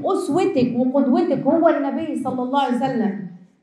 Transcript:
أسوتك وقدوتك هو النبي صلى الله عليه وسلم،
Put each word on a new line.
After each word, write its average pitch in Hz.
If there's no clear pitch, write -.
أسوتك 339
وقدوتك 262
هو 320
النبي 285
صلى 254
الله 269
عليه 240
وسلم، 220